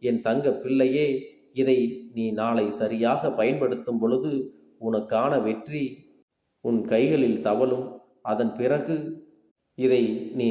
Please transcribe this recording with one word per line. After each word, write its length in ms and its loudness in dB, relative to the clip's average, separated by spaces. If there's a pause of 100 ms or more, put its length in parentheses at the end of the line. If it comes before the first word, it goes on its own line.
என் 180 0
தங்க 300 0
பிள்ளையே, 560 2 (480)
இதை 240 4 (360)
நீ 160 -2
நாளை 400 0
சரியாக 600 0
பயன்படுத்தும் 720 0
பொழுது 300 2 (480)
உனக்கான 520 0 (100)
வெற்றி 420 -4 (800)
உன் 200 0
கைகளில் 580 2
தவழும். 460 0 (340)
அதன் 320 0
பிறகு 420 0 (840)
இதை 260 4 (300)
நீ 160 0